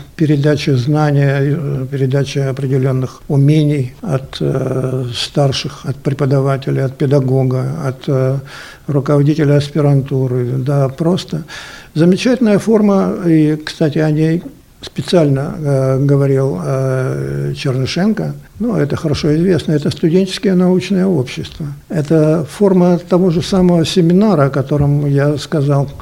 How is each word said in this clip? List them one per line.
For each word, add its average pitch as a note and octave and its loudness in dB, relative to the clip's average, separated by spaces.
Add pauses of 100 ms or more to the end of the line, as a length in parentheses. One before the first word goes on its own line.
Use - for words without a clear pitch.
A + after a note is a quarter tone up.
(160)
передачи D3 2
знания, C#3+ 2
э, C#3 -2
передачи C3+ -2
определенных C3 -2
умений D3 2
от, C#3 -6
э, C3 -2 (100)
старших, - -2
от C3 -6
преподавателя, C3+ -2
от C3 -6
педагога, C3 0 (200)
от, C3 -6
э, C3 0 (480)
руководителя C#3+ 2
аспирантуры, C#3 0 (120)
да, C3+ 0
просто E3 -2 (520)
замечательная G3 2
форма, G3+ 2 (100)
и, D#3 4
кстати, D3+ -2
о D#3 2
ней D#3+ 0 (380)
специально, D3 0
э, C3+ 0
говорил, C#3 2
э, C3+ -2
Чернышенко, D3 -2 (260)
ну, A3 -2
это D3 0
хорошо D3 -2
известно, E3 0
это D3 0
студенческие F#3 0
научные F3+ 2
общества. D3+ -4 (240)
Это D#3 2
форма F3+ 4
того F3+ 2
же E3 0
самого F3 2
семинара, F3 4
о C#3 2
котором C#3+ 0
я C#3+ 2
сказал, C#3+ 0 (120)